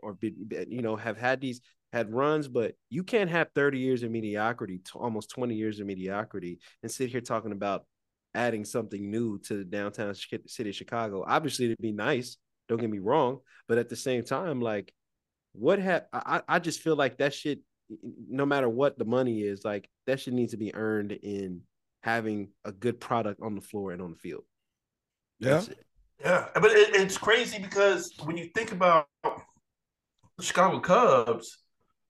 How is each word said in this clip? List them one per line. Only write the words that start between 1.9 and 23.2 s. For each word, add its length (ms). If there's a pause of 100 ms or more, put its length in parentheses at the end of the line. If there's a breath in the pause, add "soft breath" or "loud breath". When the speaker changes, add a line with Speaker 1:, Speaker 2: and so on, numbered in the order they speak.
Speaker 1:
had 200
runs, 360
but 260 (140)
you 140
can't 260
have 260
thirty 260
years 220
of 80
mediocrity, 680
t-, 160
almost 360
twenty 260
years 240
of 60
mediocrity, 720 (240 soft breath)
and 80
sit 200
here 100
talking 320
about 320 (500)
adding 300
something 460
new 300
to 180
the 60
downtown 500
Chi-, 320
city 240
of 60
Chicago. 500
Obviously, 400
it'd 160
be 100
nice. 460 (300)
Don't 120
get 80
me 120
wrong, 400 (280 soft breath)
but 100
at 120
the 60
same 280
time, 360
like, 320 (600)
what 300
ha-, 200 (100)
I, 240
I, 120
I 120
just 200
feel 160
like 220
that 160
shit, 240 (720)
no 160
matter 240
what 260
the 80
money 380
is, 220
like, 260 (160)
that 140
shit 140
needs 180
to 60
be 160
earned 380
in 500 (380)
having 480 (160)
a 80
good 280
product 420